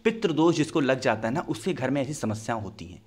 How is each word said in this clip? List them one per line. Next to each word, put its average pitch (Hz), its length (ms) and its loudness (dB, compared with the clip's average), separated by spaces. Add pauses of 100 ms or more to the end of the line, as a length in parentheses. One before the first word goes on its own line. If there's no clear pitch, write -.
पितृदोष 165 520 4
जिसको 147 240 2
लग 131 200 2
जाता 113 280 2
है 120 60 -2
ना, 127 80 -2
उसके 151 300 -4
घर 127 180 -2
में 143 120 0
ऐसी 139 120 -6
समस्याएं 110 460 -4
होती 95 240 -10
हैं, 82 220 -16